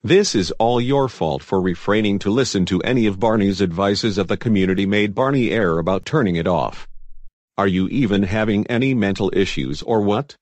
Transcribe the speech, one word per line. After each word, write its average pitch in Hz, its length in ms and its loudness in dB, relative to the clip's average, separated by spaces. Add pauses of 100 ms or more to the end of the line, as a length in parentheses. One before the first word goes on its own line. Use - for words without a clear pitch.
This 185 320 4
is 92 160 0
all 120 280 0
your 135 280 2
fault 78 340 -4
for 95 180 0
refraining 101 600 0
to 98 100 -2
listen 104 360 0
to 90 160 0
any 117 240 2
of 98 120 -2
Barney's 101 420 2
advices 98 560 0
of 95 120 -2
the 104 80 -2
community 95 500 0
made 104 280 0
Barney 127 360 0
error 85 300 0
about 92 260 -2
turning 104 300 0
it 80 100 -2
off. 71 400 -2 (720)
Are 101 80 2
you 92 220 0
even 101 340 2
having 104 460 0
any 127 260 0
mental 98 400 0
issues 73 480 -2
or 113 180 0
what? 104 420 0